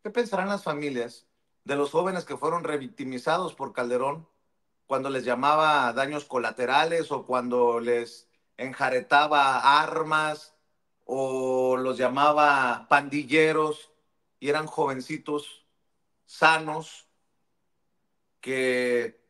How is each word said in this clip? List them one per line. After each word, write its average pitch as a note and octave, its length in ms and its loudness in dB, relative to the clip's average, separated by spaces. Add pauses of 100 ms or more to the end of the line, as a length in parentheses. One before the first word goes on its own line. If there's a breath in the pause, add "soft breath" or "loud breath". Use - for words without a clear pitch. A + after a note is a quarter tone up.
¿Qué G#3 100 -10
pensarán G3+ 360 -2
las G3+ 160 -6
familias C#3+ 600 -6 (400)
de C#3+ 100 -4
los C#3+ 140 0
jóvenes F3 360 -2
que C3+ 120 -8
fueron D#3+ 260 -2
revictimizados C#3+ 920 -4
por B2+ 180 -10
Calderón B2+ 540 -4 (580)
cuando C3+ 240 -4
les B2+ 160 -4
llamaba C#3+ 680 2
daños C#3 300 -4
colaterales C3 880 -2
o B2+ 140 -6
cuando B2 540 0
les A#2 480 -2 (300)
enjaretaba C3+ 1200 4
armas D#3 720 -2 (520)
o C3 680 0
los B2+ 220 -2
llamaba C3+ 920 2
pandilleros D3+ 1000 0 (500)
y C3+ 100 -4
eran D3+ 180 -2
jovencitos D3 1000 -6 (640)
sanos D#3+ 800 0 (1300)
que B2 760 -2 (100)